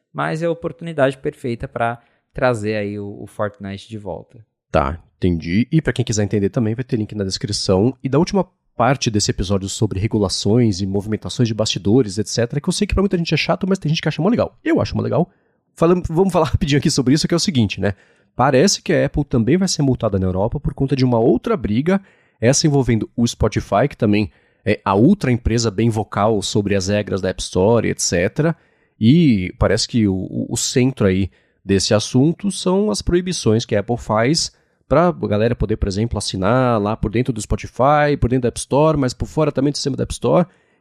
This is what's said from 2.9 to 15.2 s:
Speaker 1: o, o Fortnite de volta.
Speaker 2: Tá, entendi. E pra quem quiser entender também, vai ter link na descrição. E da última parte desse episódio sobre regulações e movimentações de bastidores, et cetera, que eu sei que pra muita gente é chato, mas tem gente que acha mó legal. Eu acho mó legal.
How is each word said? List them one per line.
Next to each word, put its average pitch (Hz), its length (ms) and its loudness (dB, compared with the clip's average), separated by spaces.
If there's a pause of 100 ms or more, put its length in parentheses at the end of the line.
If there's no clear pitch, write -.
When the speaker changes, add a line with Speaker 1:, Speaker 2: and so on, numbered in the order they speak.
Speaker 1:
o, 101 220 -12
o 104 60 -14
Fortnite 101 600 -8
de 110 100 -12
volta. 101 480 -14 (260)
Speaker 2:
Tá, 76 300 0 (160)
entendi. 87 540 0
E 160 100 2
pra 127 120 -2
quem 123 100 -4
quiser 104 200 0
entender 98 260 0
também, 110 260 -2
vai 127 80 -8
ter - 140 -4
link 107 180 -6
na 104 80 -4
descrição. 98 720 0 (100)
E 139 60 -6
da 135 100 2
última 180 260 0 (320)
parte 123 320 2
desse 104 220 0
episódio 98 380 -2
sobre 98 300 -2
regulações 104 840 0
e 101 40 -2
movimentações 101 640 -2
de 107 60 -4
bastidores, 107 640 0
et 107 100 -4
cetera, 120 320 -4
que - 80 -4
eu 180 60 0
sei - 120 -2
que - 80 -4
pra 190 80 2
muita 196 160 0
gente 170 160 -2
é 156 40 2
chato, - 300 -2
mas 190 120 0
tem - 100 -6
gente 160 120 0
que - 60 -6
acha 151 140 -2
mó 165 60 0
legal. 180 360 0
Eu 311 180 2
acho 107 160 -4
mó 107 40 0
legal. 113 280 0 (440)